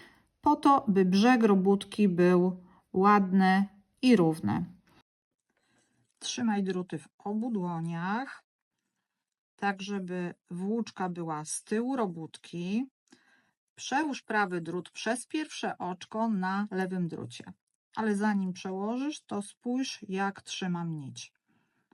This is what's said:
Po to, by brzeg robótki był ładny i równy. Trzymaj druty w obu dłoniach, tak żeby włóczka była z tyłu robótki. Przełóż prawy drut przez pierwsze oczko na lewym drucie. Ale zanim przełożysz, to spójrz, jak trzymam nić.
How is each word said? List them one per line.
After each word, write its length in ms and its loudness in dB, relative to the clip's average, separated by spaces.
Po 140 4
to, 320 4
by 180 4
brzeg 380 6
robótki 640 4
był 560 4
ładny 720 6
i 140 8
równy. 500 2
Trzymaj 440 -2
druty 360 -4
w 80 -20
obu 340 -4
dłoniach, 920 -6
tak 260 -4
żeby 520 -6
włóczka 580 -6
była 360 -8
z 180 -10
tyłu 320 -4
robótki. 920 -6
Przełóż 460 -4
prawy 400 -2
drut 280 -8
przez 380 -6
pierwsze 500 -6
oczko 520 -6
na 420 -2
lewym 360 -2
drucie. 460 -12
Ale 200 -2
zanim 380 0
przełożysz, 680 -6
to 200 -8
spójrz, 580 -6
jak 320 -4
trzymam 540 -6
nić. 380 -12